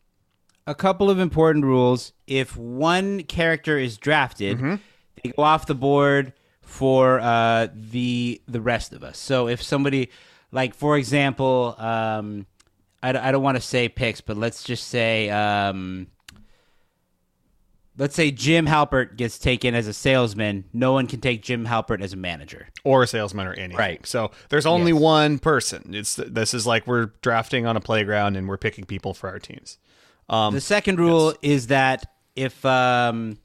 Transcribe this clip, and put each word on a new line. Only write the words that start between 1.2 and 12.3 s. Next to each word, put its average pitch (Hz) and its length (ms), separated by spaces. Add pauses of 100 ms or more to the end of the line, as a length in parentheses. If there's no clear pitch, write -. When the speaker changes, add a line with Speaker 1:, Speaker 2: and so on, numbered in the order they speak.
Speaker 1:
rules. 127 480 (140)
If 135 300
one 165 680
character 160 540
is 120 200
drafted, 123 600
Speaker 2:
Mm-hmm. 143 160 (480)
Speaker 1:
they 120 80
go 143 120
off 156 240
the 151 80
board 139 580 (280)
for, 131 600
uh, 117 540
the, 120 720
the 120 140
rest 113 320
of - 100
us. 131 160
So 127 300
if 120 140
somebody, 139 460 (440)
like, 131 220
for 147 220
example, 131 840
um, 110 680 (560)